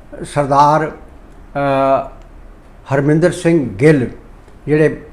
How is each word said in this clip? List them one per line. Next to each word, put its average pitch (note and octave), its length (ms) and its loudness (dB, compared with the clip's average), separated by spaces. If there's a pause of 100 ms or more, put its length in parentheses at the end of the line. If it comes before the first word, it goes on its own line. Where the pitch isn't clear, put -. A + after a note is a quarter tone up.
(240)
ਸਰਦਾਰ, D3 680 2 (640)
ਅ, C3+ 560 0 (800)
ਹਰਮਿੰਦਰ D3+ 380 2
ਸਿੰਘ E3 380 0
ਗਿੱਲ, B2+ 380 0 (580)
ਜਿਹੜੇ D3 360 0 (120)